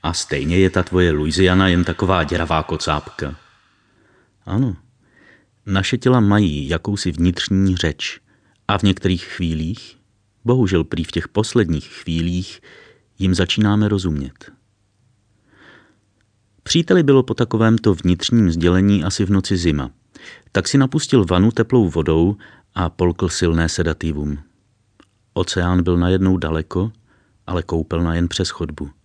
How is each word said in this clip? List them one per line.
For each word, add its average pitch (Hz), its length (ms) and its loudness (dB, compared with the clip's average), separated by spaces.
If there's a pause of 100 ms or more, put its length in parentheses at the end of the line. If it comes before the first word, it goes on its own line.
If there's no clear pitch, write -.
A 82 100 -4
stejně 76 440 -2
je 95 120 4
ta 90 140 0
tvoje 90 280 2
Louisiana 92 560 2
jen 90 160 2
taková 90 400 0
děravá 80 400 -2
kocápka.“ 76 720 -6 (1080)
Ano, 101 300 -2 (920)
naše 98 320 -2
těla 127 220 4
mají 98 500 2
jakousi 90 420 -4
vnitřní 92 640 0
řeč - 440 -4 (480)
a 101 100 0
v - 60 -2
některých 92 420 0
chvílích, 82 720 -6 (480)
bohužel 101 380 2
prý - 200 -6
v - 80 -10
těch - 160 -6
posledních 95 640 0
chvílích, 85 720 -6 (580)
jim 92 160 2
začínáme 104 520 0
rozumět. 85 640 -4 (2000)
Příteli 175 400 2
bylo 135 200 6
po 131 100 -4
takovémto 113 600 2
vnitřním 90 580 2
sdělení 90 520 2
asi 92 220 -2
v 92 40 -4
noci 98 280 0
zima. 73 340 -2 (600)
Tak 95 160 -2
si 139 100 2
napustil 131 480 2
vanu 90 260 2
teplou 113 380 2
vodou 82 460 2 (400)
a 87 140 -2
polkl 87 400 -2
silné 82 400 0
sedativum. 73 680 -4 (960)
Oceán 90 500 0
byl 87 140 2
najednou 92 400 2
daleko, 80 540 -4 (560)
ale 85 160 -4
koupelna 82 520 -2
jen 85 120 0
přes 90 220 -4
chodbu. 76 400 -10 (160)